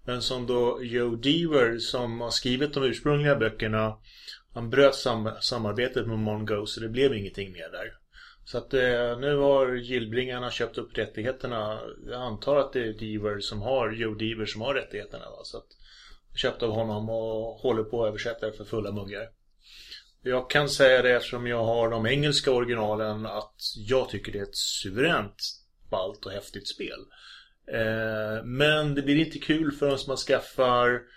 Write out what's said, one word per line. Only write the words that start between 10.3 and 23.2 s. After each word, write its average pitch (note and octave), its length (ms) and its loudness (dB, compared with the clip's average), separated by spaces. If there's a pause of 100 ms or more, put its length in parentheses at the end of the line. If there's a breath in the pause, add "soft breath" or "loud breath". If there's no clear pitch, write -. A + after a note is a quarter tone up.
köpt - 260 -4
upp A#2 200 -6
rättigheterna. A2 840 -4 (280)
Jag A#2+ 140 -8
antar B2 360 0
att C3+ 160 2
det B2+ 60 0
är A2 140 -2
Deaver G#2+ 460 -4
som G#2 220 -6
har, A#2+ 300 0
Joe A2+ 240 -4
Deaver A2 300 -4
som G#2 160 -6
har C3 120 -2
rättigheterna, G#2+ 520 -8
va? - 180 -16
Så - 140 -12
att, - 100 -18 (680 loud breath)
köpt - 280 -2
av A2+ 80 0
honom A2 380 -2
och A2+ 340 -2 (160)
håller A2 240 2
på A#2 200 -2
att A2 60 2
översätta A2 360 -6
det G#2+ 80 -4
för G#2+ 120 -14
fulla G#2 260 -4
muggar. G2+ 360 -8 (960 loud breath)
Jag B2+ 260 0
kan D3 200 2
säga B2+ 320 8
det B2 140 6
eftersom A#2+ 320 -2
jag A#2 160 0
har A#2 260 4
de A2+ 160 0
engelska C#3+ 460 2
originalen, A2 760 0